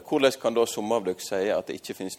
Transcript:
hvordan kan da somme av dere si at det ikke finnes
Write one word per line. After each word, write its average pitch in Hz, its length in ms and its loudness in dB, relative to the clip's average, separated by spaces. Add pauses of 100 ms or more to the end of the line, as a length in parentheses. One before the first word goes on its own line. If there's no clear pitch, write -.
hvordan 135 320 4
kan 117 160 0
da 117 80 6
somme 113 320 0
av 110 80 0
dere 92 160 -4
si 98 320 -2
at 82 160 0
det - 140 -8
ikke - 160 -10
finnes 95 220 -8